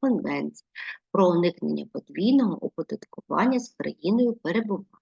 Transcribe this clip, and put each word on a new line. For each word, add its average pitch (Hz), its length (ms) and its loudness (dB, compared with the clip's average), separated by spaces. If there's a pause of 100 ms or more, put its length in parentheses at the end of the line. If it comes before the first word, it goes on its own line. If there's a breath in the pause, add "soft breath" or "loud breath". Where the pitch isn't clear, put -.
конвенції 151 680 -2 (440 loud breath)
про 190 180 6
уникнення 170 640 0
подвійного 208 720 0
оподаткування - 960 -4
з 247 100 -6
країною 233 640 0
перебування. 202 540 -4 (160)